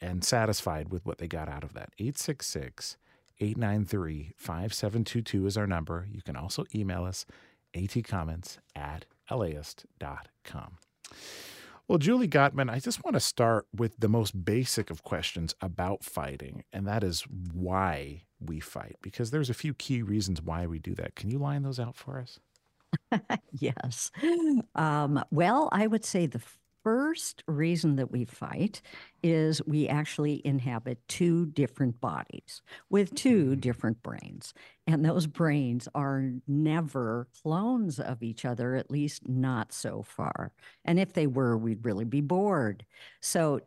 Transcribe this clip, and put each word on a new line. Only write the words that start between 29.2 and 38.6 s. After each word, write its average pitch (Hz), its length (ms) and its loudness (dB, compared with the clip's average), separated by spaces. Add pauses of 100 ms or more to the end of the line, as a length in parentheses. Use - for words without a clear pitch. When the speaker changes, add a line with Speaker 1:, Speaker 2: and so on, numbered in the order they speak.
Speaker 2:
is 160 460 4
we 147 200 4
actually 147 580 0
inhabit 127 640 -2
two 170 400 4
different 135 540 0
bodies - 600 -8 (260)
with 196 240 4
two 196 380 6
Speaker 1:
Mm-hmm. 139 80 2
Speaker 2:
different 120 420 0
brains. 50 520 -12 (340)
And 156 180 4
those 165 220 4
brains 143 680 2
are 135 380 0 (160)
never 143 800 2 (160)
clones 190 560 0
of 123 240 -4
each 113 200 -6
other, 123 320 -2